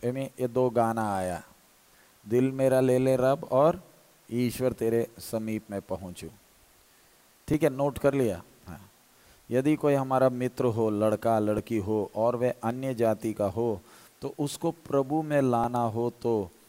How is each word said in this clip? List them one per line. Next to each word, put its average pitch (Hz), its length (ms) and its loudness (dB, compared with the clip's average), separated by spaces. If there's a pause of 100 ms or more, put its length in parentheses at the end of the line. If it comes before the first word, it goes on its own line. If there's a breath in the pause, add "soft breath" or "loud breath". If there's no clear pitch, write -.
इनमें 131 240 -4 (120)
ये 127 80 -2
दो 127 220 2
गाना 113 440 0
आया, 90 280 -4 (840 soft breath)
दिल 127 260 0
मेरा 131 280 2
ले 127 180 4
ले 131 180 2
रब 135 360 0
और 160 300 4 (460)
ईश्वर 123 460 0
तेरे 113 320 0 (140)
समीप 110 500 -6
में 98 120 -6
पहुँचो। 90 460 -10 (1200 soft breath)
ठीक 151 140 0
है, 156 80 6
नोट 135 280 -2
कर 139 160 2
लिया? 110 280 0 (240)
हाँ। 82 140 -14 (680 soft breath)
यदि 135 260 2
कोई 147 180 2
हमारा 131 360 2
मित्र 123 360 -4
हो, 113 240 2
लड़का 107 500 2
लड़की 107 380 0
हो 104 380 -2
और 120 200 0
वह 120 180 0 (100)
अन्य 127 300 -4
जाति 110 380 0
का 101 140 -2
हो, 107 340 -2 (420 loud breath)
तो 135 160 -8
उसको 151 320 -4
प्रभु 139 520 -2
में 151 200 2
लाना 120 380 2
हो 117 320 0
तो, 107 380 -2 (180 soft breath)